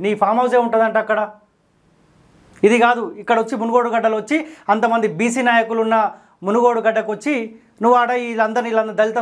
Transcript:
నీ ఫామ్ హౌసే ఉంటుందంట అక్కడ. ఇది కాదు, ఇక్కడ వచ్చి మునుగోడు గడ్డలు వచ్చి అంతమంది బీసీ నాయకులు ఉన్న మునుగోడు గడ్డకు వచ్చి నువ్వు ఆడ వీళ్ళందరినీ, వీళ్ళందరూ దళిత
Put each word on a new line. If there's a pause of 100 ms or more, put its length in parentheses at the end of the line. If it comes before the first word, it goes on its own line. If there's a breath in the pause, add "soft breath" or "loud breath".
నీ (100)
ఫామ్
హౌసే
ఉంటుందంట
అక్కడ. (1500)
ఇది
కాదు, (180)
ఇక్కడ
వచ్చి
మునుగోడు
గడ్డలు
వచ్చి (360 loud breath)
అంతమంది (120)
బీసీ
నాయకులు
ఉన్న (520 loud breath)
మునుగోడు
గడ్డకు
వచ్చి (480 loud breath)
నువ్వు
ఆడ (120)
వీళ్ళందరినీ,
వీళ్ళందరూ
దళిత